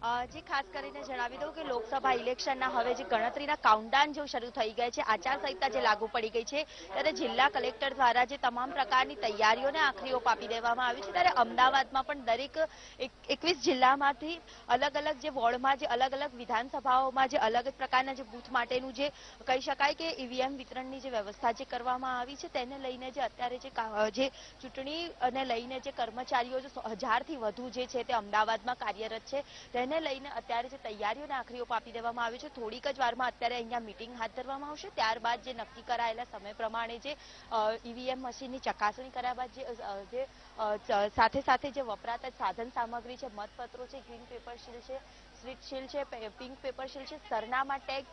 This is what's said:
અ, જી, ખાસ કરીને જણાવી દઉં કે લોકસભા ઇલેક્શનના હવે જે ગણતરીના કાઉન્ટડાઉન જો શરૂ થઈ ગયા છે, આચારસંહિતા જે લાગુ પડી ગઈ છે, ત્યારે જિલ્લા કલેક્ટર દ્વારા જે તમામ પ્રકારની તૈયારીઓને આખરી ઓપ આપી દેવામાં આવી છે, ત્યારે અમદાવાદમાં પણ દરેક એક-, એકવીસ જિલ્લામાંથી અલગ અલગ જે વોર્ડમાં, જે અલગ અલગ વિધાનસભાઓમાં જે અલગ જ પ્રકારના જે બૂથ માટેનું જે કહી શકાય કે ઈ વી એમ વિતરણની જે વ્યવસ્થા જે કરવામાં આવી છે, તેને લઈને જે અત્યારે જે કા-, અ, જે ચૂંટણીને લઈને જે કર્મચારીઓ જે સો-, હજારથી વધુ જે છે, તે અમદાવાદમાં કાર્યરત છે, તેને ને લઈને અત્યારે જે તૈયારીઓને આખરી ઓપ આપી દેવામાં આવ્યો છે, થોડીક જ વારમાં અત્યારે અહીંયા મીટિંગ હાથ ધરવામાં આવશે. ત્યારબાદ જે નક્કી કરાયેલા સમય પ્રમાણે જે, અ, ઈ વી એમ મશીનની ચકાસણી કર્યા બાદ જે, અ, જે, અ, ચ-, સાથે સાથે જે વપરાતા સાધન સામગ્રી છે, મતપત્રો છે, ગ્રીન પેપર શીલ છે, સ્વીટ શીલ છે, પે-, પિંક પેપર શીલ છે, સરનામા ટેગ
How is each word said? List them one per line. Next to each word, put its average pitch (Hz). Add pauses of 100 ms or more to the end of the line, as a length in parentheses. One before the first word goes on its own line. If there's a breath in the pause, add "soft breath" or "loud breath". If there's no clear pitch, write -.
અ, 240
જી, 311
ખાસ 277
કરીને 277
જણાવી 254
દઉં 302
કે 320
લોકસભા 262
ઇલેક્શનના 254
હવે 247
જે 233
ગણતરીના 247
કાઉન્ટડાઉન 247
જો 294
શરૂ 247
થઈ 226
ગયા 240
છે, 294
આચારસંહિતા 269
જે 254
લાગુ 214
પડી 226
ગઈ 226
છે, 285
ત્યારે -
જિલ્લા 254
કલેક્ટર 262
દ્વારા 247
જે 269
તમામ 254
પ્રકારની 262
તૈયારીઓને 226
આખરી 262
ઓપ 247
આપી 233
દેવામાં 233
આવી 247
છે, -
ત્યારે 359
અમદાવાદમાં 254
પણ 285
દરેક 247 (420 loud breath)
એક-, -
એકવીસ 311
જિલ્લામાંથી 277 (300 loud breath)
અલગ 269
અલગ 302
જે 285
વોર્ડમાં, 254
જે 302
અલગ 254
અલગ 269
વિધાનસભાઓમાં 262
જે -
અલગ 233
જ 269
પ્રકારના 262
જે 262
બૂથ 240
માટેનું 254
જે 277 (380 loud breath)
કહી 254
શકાય 277
કે 320
ઈ 254
વી 254
એમ 269
વિતરણની 262
જે 262
વ્યવસ્થા 208
જે -
કરવામાં 254
આવી 254
છે, 339
તેને 269
લઈને 254
જે 277
અત્યારે 247
જે 269
કા-, 226
અ, 214
જે 262
ચૂંટણીને 269
લઈને 247
જે 269
કર્મચારીઓ 247
જે 262
સો-, 254
હજારથી 247
વધુ 240
જે 247
છે, 247
તે 247
અમદાવાદમાં 220
કાર્યરત 220
છે, 277 (300 loud breath)
તેને 247
ને 320
લઈને 277
અત્યારે 240
જે 269
તૈયારીઓને 220
આખરી 247
ઓપ 240
આપી 226
દેવામાં 233
આવ્યો 233
છે, 294
થોડીક 240
જ 269
વારમાં 247
અત્યારે 240
અહીંયા 233
મીટિંગ 226
હાથ 226
ધરવામાં 269
આવશે. 302
ત્યારબાદ 226
જે 262
નક્કી 233
કરાયેલા 233
સમય 208
પ્રમાણે 226
જે, 285 (340 loud breath)
અ, 220 (140)
ઈ 233
વી 254
એમ 262
મશીનની 254
ચકાસણી 220
કર્યા 247
બાદ 247
જે, 262
અ, 202
જે, 262 (320 loud breath)
અ, 214
ચ-, 208
સાથે 240
સાથે 269
જે 277
વપરાતા 240
સાધન 226
સામગ્રી 240
છે, 269
મતપત્રો 240
છે, 262
ગ્રીન 233
પેપર 240
શીલ 240
છે, 262 (440 loud breath)
સ્વીટ 254 (120)
શીલ 262
છે, 285
પે-, 226
પિંક 254
પેપર 247
શીલ 269
છે, 302 (120)
સરનામા 254
ટેગ 269